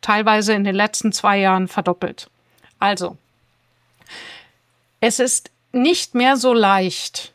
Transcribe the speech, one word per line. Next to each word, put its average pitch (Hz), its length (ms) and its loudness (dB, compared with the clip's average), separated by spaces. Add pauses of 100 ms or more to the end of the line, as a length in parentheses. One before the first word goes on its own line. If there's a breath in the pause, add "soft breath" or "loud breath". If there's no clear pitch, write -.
Teilweise 214 520 2
in 202 120 2
den 196 120 0
letzten 208 360 0
zwei 202 260 0
Jahren 185 280 2
verdoppelt. - 640 -4 (480 soft breath)
Also, 185 380 -2 (1800 loud breath)
es 233 180 0
ist - 320 -2 (220)
nicht 269 420 0
mehr 254 220 2
so 247 160 0
leicht 196 840 0